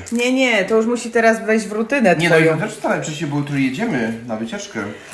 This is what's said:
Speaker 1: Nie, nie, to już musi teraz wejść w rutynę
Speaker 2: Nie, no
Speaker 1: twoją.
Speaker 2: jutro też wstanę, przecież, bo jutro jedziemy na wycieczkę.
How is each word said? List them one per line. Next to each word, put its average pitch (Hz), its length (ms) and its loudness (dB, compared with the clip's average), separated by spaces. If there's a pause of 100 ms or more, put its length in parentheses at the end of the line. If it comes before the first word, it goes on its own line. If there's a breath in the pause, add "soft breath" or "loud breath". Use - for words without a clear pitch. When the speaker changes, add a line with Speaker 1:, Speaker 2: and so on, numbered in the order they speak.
(120)
Speaker 1:
Nie, 240 200 0
nie, 247 320 2
to 220 120 2
już 220 100 2
musi 233 240 -2
teraz 226 360 2
wejść 214 200 2
w 196 60 -10
rutynę 220 460 2
Speaker 2:
Nie, 170 100 2
no 165 80 6
Speaker 1:
twoją. 160 160 6
Speaker 2:
jutro 156 140 -2
też - 100 -8
wstanę, 202 260 -2
przecież, 156 240 -6
bo 143 100 -2
jutro 143 200 -2
jedziemy 131 560 -2 (140)
na 113 100 -6
wycieczkę. 117 440 -8 (340 loud breath)